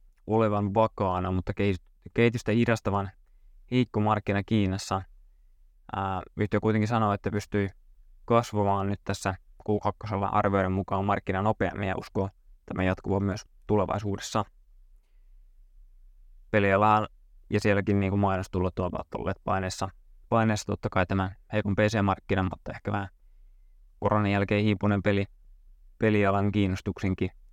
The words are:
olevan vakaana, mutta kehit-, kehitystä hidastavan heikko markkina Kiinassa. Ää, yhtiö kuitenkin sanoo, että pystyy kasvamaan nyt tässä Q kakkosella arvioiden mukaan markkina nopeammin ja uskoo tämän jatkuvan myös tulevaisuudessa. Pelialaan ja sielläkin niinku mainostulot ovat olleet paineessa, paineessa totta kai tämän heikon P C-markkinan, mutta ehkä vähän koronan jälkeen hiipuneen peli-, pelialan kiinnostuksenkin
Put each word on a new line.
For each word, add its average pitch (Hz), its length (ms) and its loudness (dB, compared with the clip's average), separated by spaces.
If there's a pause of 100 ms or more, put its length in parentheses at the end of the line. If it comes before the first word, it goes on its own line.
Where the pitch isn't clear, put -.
(260)
olevan 104 480 2
vakaana, 92 560 0
mutta 92 240 -2
kehit-, 101 280 0 (320)
kehitystä 117 380 2
hidastavan 110 580 0 (600)
heikko 123 300 0
markkina 104 420 0
Kiinassa. 95 600 0 (920)
Ää, 95 260 -4 (140)
yhtiö 104 240 0
kuitenkin 107 280 2
sanoo, 113 240 2
että 101 180 -4
pystyy 101 380 -2 (560)
kasvamaan 101 640 0
nyt 101 180 -4
tässä 98 300 -4 (320)
Q 104 160 0
kakkosella 104 440 -4
arvioiden 98 460 2
mukaan 98 320 -2
markkina 98 380 -2
nopeammin 101 460 -2
ja 92 80 -4
uskoo - 340 -6 (360)
tämän 92 200 -2
jatkuvan 95 360 0
myös 101 240 -4 (200)
tulevaisuudessa. 104 760 -2 (2000)
Pelialaan 107 580 4 (420)
ja 104 100 0
sielläkin 101 400 2
niinku 98 160 0
mainostulot 95 600 -2
ovat - 360 -6
olleet - 300 -6
paineessa, 95 440 -4 (400)
paineessa 113 380 2
totta - 240 -4
kai 92 160 0
tämän 95 300 -2 (160)
heikon 104 220 -2
P 87 40 0
C-markkinan, 98 720 0
mutta - 220 -10
ehkä - 200 -8
vähän 98 160 -6 (920)
koronan 104 300 2
jälkeen 101 340 2
hiipuneen 101 380 2
peli-, 101 240 2 (720)
pelialan 101 540 4
kiinnostuksenkin 95 760 -2 (220)